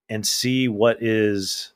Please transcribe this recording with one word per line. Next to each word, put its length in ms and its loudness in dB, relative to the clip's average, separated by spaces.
and 180 -4
see 400 0
what 340 2
is, 760 0